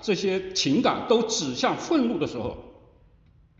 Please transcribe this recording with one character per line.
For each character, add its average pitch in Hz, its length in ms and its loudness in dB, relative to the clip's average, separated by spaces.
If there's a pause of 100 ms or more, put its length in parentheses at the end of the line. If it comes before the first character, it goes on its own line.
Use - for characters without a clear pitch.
这 208 120 0
些 185 380 -2
情 - 300 2
感 - 260 0
都 233 140 6
指 147 320 -2
向 180 220 0
愤 277 320 0
怒 214 100 -2
的 143 80 0
时 113 100 -8
候， 113 220 -8 (1000)